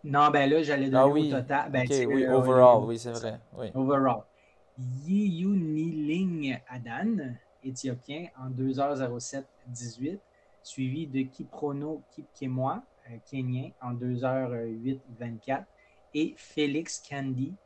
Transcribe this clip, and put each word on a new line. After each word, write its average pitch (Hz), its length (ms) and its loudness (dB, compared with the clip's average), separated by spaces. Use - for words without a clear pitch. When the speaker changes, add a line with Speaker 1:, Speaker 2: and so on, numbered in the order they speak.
Speaker 1:
non, 147 200 6
ben 143 200 4
là, 160 120 6
j'allais 139 260 0
Speaker 2:
Ah 131 160 8
Speaker 1:
donner 143 80 8
Speaker 2:
oui. 151 200 2
Speaker 1:
au 139 60 0
total. 139 320 -2
Ben, 131 140 0
Speaker 2:
Ok, 123 40 -4
Speaker 1:
tu 139 60 2
sais, 131 120 2
Speaker 2:
oui, 135 180 2
Speaker 1:
euh, 131 120 4
Speaker 2:
overall, 127 480 10
Speaker 1:
Olivier 110 40 -4
Speaker 2:
oui, 117 100 -2
c'est 120 120 -8
Speaker 1:
Moussa. 117 200 -6
Speaker 2:
vrai, 110 100 -12
oui. 117 200 -8
Speaker 1:
Overall. 131 480 0
Yiyuniling 160 1800 -2
Adan, 127 680 -6
Éthiopien, 135 640 -8
en 131 120 -10
deux 131 300 -2
heures 143 160 0
zéro 123 220 -4
sept 135 280 -10
dix-huit, 123 540 -10
suivi 135 440 -6
de 135 160 -4
Kiprono 143 880 -8
Kipkemwa, 131 720 -6
euh, 117 140 -16
Kenyan, 127 460 -6
en 123 100 -8
deux 123 320 -4
heures 131 260 0
huit 120 340 -6
vingt-quatre, 120 480 -6
et 151 240 -2
Félix 147 720 -4
Kandi 135 460 -4